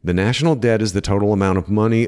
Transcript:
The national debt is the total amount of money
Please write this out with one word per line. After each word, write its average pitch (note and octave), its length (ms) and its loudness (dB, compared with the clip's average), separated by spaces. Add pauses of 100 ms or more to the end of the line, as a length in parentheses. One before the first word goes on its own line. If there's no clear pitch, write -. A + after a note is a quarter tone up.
The F2 120 -2
national A#2+ 420 0
debt A2+ 260 0
is G#2+ 120 -2
the G2 80 -2
total G2+ 320 0
amount G2 240 0
of F2+ 100 -4
money A2 400 0